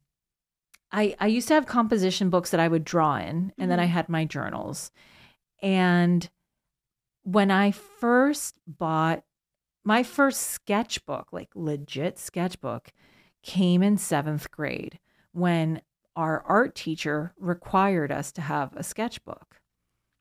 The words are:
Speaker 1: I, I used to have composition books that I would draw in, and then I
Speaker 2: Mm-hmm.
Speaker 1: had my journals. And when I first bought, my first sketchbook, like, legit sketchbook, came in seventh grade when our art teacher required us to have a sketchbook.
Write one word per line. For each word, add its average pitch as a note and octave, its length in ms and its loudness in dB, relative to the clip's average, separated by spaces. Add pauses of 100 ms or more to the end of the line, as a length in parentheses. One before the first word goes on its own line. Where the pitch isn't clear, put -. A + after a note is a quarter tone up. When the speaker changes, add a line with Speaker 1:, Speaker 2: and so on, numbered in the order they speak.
(920)
Speaker 1:
I, G#3 280 0
I G3+ 80 2
used A#3 200 0
to D#4 60 6
have D4+ 120 4
composition G3+ 640 2
books F3 200 2
that E3+ 100 2
I E3 80 4
would E3 160 0
draw D#3 320 2
in, D3+ 400 -4
and F3+ 140 -2
then F3 80 2
I F3 60 2
Speaker 2:
Mm-hmm. F3 80 2
Speaker 1:
had E3+ 160 0
my D#3+ 160 0
journals. - 640 -8 (720)
And F3 640 4 (920)
when G3 280 2
I G3 200 4
first B3 840 0 (100)
bought, D#3+ 560 0 (640)
my A3 180 2
first C4+ 400 0
sketchbook, - 880 -4
like, - 220 -12
legit D3+ 640 -6
sketchbook, F3+ 760 -6 (500)
came F3+ 400 4
in G#3 160 4
seventh D3+ 520 -4
grade - 480 -8 (340)
when E3 500 0 (340)
our D#3+ 300 -2
art A3 280 2
teacher D#3 640 -4
required F3+ 720 0
us C#3+ 220 -6
to - 80 -12
have D3 360 -4
a - 60 -10
sketchbook. - 800 -12 (600)